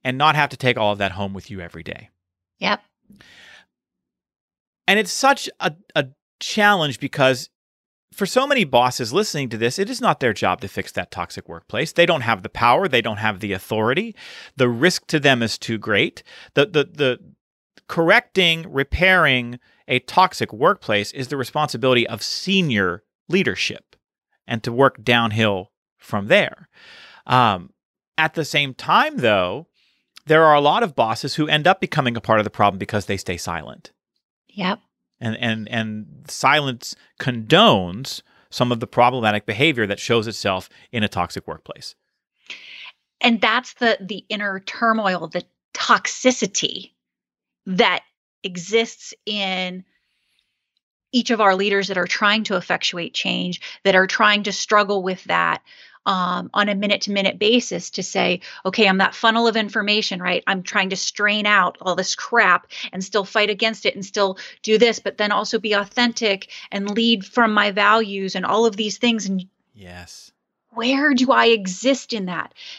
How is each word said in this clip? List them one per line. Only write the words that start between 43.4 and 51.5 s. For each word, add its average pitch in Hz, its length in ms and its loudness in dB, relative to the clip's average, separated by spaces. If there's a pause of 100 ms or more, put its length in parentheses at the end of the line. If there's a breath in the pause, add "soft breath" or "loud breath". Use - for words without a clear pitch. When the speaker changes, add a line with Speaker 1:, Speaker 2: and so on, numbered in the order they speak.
Speaker 2:
that's 240 340 -2
the, 226 260 0
the 196 280 -12
inner 202 320 -6
turmoil, 196 680 -2
the 175 160 -8 (300)
toxicity - 1160 -2 (760)
that 185 360 2 (420)
exists 196 680 -4 (100)
in 185 600 -6 (1300)
each 240 180 0
of 220 100 0
our 196 160 6